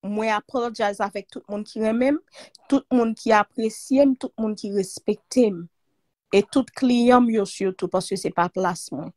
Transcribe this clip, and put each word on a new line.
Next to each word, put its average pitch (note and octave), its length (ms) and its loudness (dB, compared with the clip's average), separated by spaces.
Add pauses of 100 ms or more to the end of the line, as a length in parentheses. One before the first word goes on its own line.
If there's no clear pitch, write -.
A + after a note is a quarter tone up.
mwen G#3+ 240 -2
apologize A3 720 -4
avèk G3+ 300 -8
tout - 180 -14
moun G#3 160 -6
ki A3 160 -6
renmen B3 320 2
m, - 20 -4 (520)
tout C#4 140 2 (100)
moun A#3 240 4
ki A#3 180 0
apresye A3+ 720 0
m, C4 80 2
tout - 240 -10
moun G#3+ 160 -4
ki G3+ 160 -8
respekte G#3 800 0
m. E3+ 100 -8 (720)
E G3 120 6
tout - 240 -2 (120)
kliyan B3 440 4
m A3+ 120 0
yo G3+ 120 0
sitou, F#3+ 440 -4
paske F#3 280 -2
se F#3 120 -6
pa F3 200 0
plas F3+ 400 -4
mwen. D#3+ 240 -10